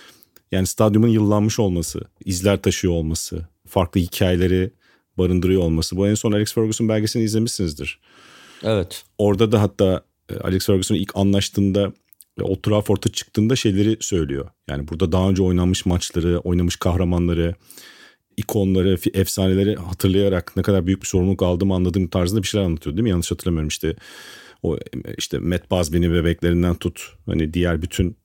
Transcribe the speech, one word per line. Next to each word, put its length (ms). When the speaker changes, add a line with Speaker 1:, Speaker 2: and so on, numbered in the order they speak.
Speaker 1:
Yani 140
stadyumun 420
yıllanmış 500
olması, 420
izler 380
taşıyor 320
olması, 540
farklı 320
hikayeleri 680
barındırıyor 440
olması. 340
Bu 120
en 60
son 180
Alex 220
Ferguson 340
belgeselini 380
izlemişsinizdir. 760
Speaker 2:
Evet. 420
Speaker 1:
Orada 340
da 100
hatta, 420
e, 60
Alex 300
Ferguson 280
ilk 220
anlaştığında 760
ve 40
Old 200
Trafford'a 500
çıktığında 440
şeyleri 440
söylüyor. 480
Yani 200
burada 240
daha 180
önce 120
oynanmış 440
maçları, 520
oynamış 380
kahramanları, 800
ikonları, 580
fi-, 260
efsaneleri 560
hatırlayarak 800
ne 60
kadar 240
büyük 160
bir 40
sorumluluk 360
aldığımı 320
anladığım 340
tarzında 340
bir 40
şeyler 180
anlatıyor 320
değil 60
mi? 80
Yanlış 200
hatırlamıyorum 380
işte. 280
O, 160
işte 200
Matt 320
Busby'nin 420
bebeklerinden 640
tut, 380
hani 280
diğer 280
bütün 420